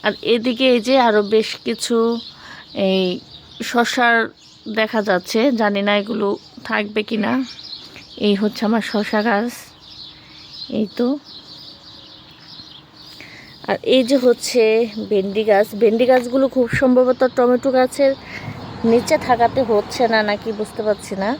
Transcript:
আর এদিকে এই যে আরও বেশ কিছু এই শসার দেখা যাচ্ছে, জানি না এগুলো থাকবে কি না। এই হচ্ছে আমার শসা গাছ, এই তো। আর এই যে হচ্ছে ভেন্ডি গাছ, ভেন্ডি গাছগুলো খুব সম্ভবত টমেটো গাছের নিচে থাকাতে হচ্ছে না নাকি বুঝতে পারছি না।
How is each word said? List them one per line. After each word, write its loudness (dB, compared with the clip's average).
আর 0
এদিকে 0
এই 2
যে 2
আরও 4
বেশ 2
কিছু -2
এই 2
শসার 2
দেখা 0
যাচ্ছে, 0
জানি 0
না 2
এগুলো -4
থাকবে -2
কি -2
না। -2
এই 4
হচ্ছে -4
আমার 0
শসা -2
গাছ, 0
এই 0
তো। 0
আর 0
এই 6
যে 4
হচ্ছে 2
ভেন্ডি 0
গাছ, 4
ভেন্ডি 4
গাছগুলো 2
খুব 4
সম্ভবত 4
টমেটো 2
গাছের 2
নিচে 2
থাকাতে 2
হচ্ছে 0
না 4
নাকি -4
বুঝতে -8
পারছি -4
না। -2